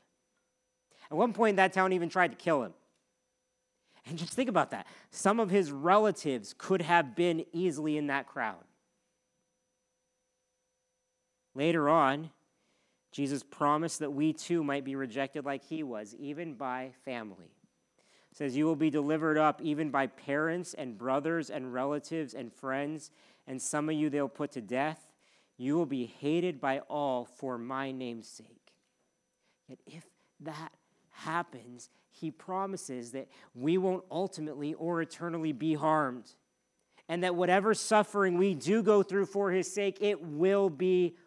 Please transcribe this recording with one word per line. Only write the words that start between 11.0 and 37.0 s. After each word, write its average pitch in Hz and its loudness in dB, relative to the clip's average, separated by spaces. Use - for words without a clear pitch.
Later 151 2
on, 151 4
Jesus 139 -4
promised 151 0
that 147 -6
we 151 0
too 170 -2
might 143 -2
be 135 -6
rejected 135 -6
like 139 -6
he 160 -8
was, 110 -10
even 147 -10
by 127 -8
family. 107 -10
It - -20
says, 131 -4
"You 151 2
will 160 2
be 156 2
delivered 151 2
up 156 4
even 151 -2
by 135 2
parents 160 -4
and 123 -10
brothers 143 -2
and 127 -8
relatives 147 -4
and 120 -12
friends, 143 -6
and 131 -8
some 151 -2
of 156 0
you 151 2
they'll 139 0
put 147 -6
to 127 -10
death. 131 -4
You 135 -2
will 165 2
be 127 -4
hated 160 -2
by 139 0
all 135 -2
for 123 -8
my 131 -6
name's 123 -10
sake." - -20
Yet 131 -20
if 160 -20
that 156 -12
happens, 123 -8
he - -8
promises 185 -8
that 135 -10
we 151 2
won't 185 0
ultimately 151 -6
or 165 -2
eternally 165 -4
be 151 0
harmed, 147 0